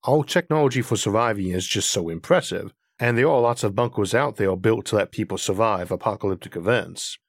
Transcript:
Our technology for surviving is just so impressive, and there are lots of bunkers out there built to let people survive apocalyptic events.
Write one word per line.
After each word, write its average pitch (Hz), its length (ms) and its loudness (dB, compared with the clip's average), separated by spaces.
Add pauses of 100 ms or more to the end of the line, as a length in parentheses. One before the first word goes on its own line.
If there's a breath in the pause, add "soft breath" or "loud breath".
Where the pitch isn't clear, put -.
Our 147 160 4
technology 147 600 0
for 110 140 0
surviving 104 520 0
is 92 180 -2
just - 240 -2
so 85 180 -2
impressive, 90 640 -2 (280)
and 120 160 2
there 135 120 4
are 139 120 4
lots 117 220 2
of 101 140 -2
bunkers 107 360 0
out 131 240 2
there 95 200 2
built 101 300 0
to 107 100 0
let 101 160 0
people 101 260 -4
survive 98 540 0
apocalyptic 95 640 -4
events. 95 600 -2 (120)